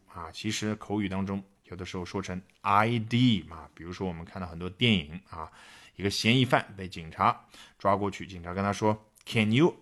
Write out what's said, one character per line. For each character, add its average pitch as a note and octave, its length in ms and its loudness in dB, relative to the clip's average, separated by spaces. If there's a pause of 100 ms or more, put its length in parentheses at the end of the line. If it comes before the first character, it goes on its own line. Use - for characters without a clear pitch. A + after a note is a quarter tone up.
(140)
啊， E2 180 -10
其 - 180 -6
实 G#2+ 260 -2
口 G#2 260 -4
语 G2 80 0
当 F#2+ 160 -4
中 G2 180 -6 (220)
有 F2+ 100 -14
的 F#2 80 -10
时 F2+ 140 -10
候 F2+ 80 -6
说 G2 160 -6
成 F#2 200 -8 (200)
I G#2+ 380 4
D A#2 500 4
嘛， E2 240 -14
比 D#2 100 -18
如 F2 80 -10
说 F#2 160 -4
我 F2 60 -4
们 E2 100 -10
看 F#2 180 -12
到 F2 60 -8
很 E2 100 -12
多 F2+ 120 -6
电 A2+ 240 2
影 D#2+ 260 -2 (100)
啊， D#2+ 220 -12 (460)
一 F2+ 60 -8
个 G2 60 2
嫌 A2+ 300 4
疑 B2 60 6
犯 A#2 320 0
被 F#2 100 -10
警 E2 240 -12
察 G2+ 360 0 (300)
抓 G2+ 200 4
过 G2+ 120 0
去， F2 160 -8
警 F2 160 -12
察 F2 120 -8
跟 G2 100 0
他 G2+ 80 2
说： G#2+ 400 0 (140)
“Can G#2+ 260 2
you B2+ 300 4